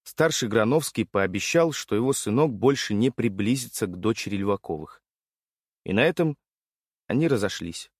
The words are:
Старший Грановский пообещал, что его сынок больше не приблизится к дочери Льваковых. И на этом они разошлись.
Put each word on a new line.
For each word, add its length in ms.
Старший 420
Грановский 580
пообещал, 680
что 200
его 200
сынок 400
больше 400
не 180
приблизится 760
к 140
дочери 380
Льваковых. 680
И 80
на 140
этом 320
они 180
разошлись. 720